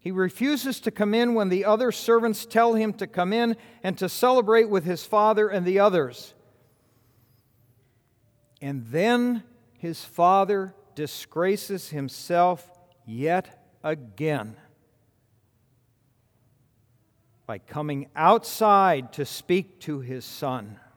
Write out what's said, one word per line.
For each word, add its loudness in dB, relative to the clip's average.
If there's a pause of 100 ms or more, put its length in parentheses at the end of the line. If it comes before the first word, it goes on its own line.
He -6
refuses -2
to -4
come 0
in 2
when 0
the 0
other 2
servants 0
tell 4
him 0
to -6
come -2
in 0 (240)
and -4
to -4
celebrate 4
with 0
his -4
father 4
and -2
the 2
others. 2 (2250)
And -10
then 0 (360)
his -10
father 2 (180)
disgraces -4
himself -2 (380)
yet -4 (160)
again -6 (3000)
by -10
coming -8 (100)
outside 2
to -8
speak -4
to -8
his -12
son. -8 (180)